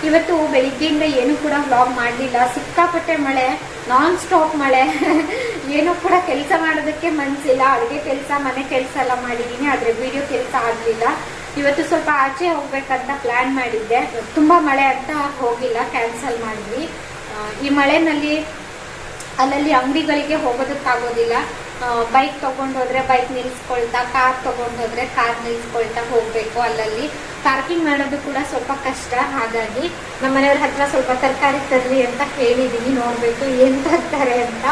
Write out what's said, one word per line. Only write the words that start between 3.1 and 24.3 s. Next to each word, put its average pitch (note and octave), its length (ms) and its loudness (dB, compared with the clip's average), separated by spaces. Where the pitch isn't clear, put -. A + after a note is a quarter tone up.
ಮಳೆ, C4+ 440 0
ನಾನ್ D#4 300 4
ಸ್ಟಾಪ್ D#4+ 380 2
ಮಳೆ. C4+ 440 4
<laughs> A4 400 -4
ಏನು D#4+ 320 2
ಕೂಡ F#4+ 100 2
ಕೆಲ್ಸ C#4+ 320 -2
ಮಾಡೋದಕ್ಕೆ D#4 520 0
ಮನ್ಸಿಲ್ಲ. C#4 560 0
ಅಡ್ಗೆ C4+ 380 2
ಕೆಲ್ಸ, C#4 320 -4
ಮನೆ C4+ 260 -2
ಕೆಲ್ಸ C4 340 -2
ಎಲ್ಲ B3 180 0
ಮಾಡಿದೀನಿ, B3 540 -4
ಆದ್ರೆ A#3 240 2
ವಿಡಿಯೋ C4 360 -2
ಕೆಲ್ಸ B3 260 -4
ಆಗ್ಲಿಲ್ಲ. A3+ 480 0
ಇವತ್ತು C#4+ 260 2
ಸ್ವಲ್ಪ D#4 280 0
ಆಚೆ C#4 360 0
ಹೋಗ್ಬೇಕಂತ C4+ 600 -2
ಪ್ಲಾನ್ B3+ 340 0
ಮಾಡಿದ್ದೆ, A#3 640 0
ತುಂಬಾ D#4+ 260 8
ಮಳೆ C#4 220 2
ಅಂತ C4 280 0
ಹೋಗಿಲ್ಲ, A#3+ 380 0
ಕ್ಯಾನ್ಸಲ್ A#3 500 -4
ಮಾಡಿದ್ವಿ. G#3+ 480 -6
ಆ, G#3+ 300 -6
ಈ - 20 -2
ಮಳೆನಲ್ಲಿ D4+ 680 2
ಅಲ್ಲಲ್ಲಿ C#4+ 340 2
ಅಂಗಡಿಗಳಿಗೆ C#4+ 640 2
ಹೋಗೋದಕ್ಕಾಗೋದಿಲ್ಲ. A#3+ 1000 0
ಆ, A#3+ 180 0
ಬೈಕ್ C4 380 2
ತಗೊಂಡೋದ್ರೆ C4 600 -2
ಬೈಕ್ B3+ 320 2
ನಿಲ್ಸ್ಕೊಳ್ತಾ, B3 720 -2
ಕಾರ್ B3+ 400 2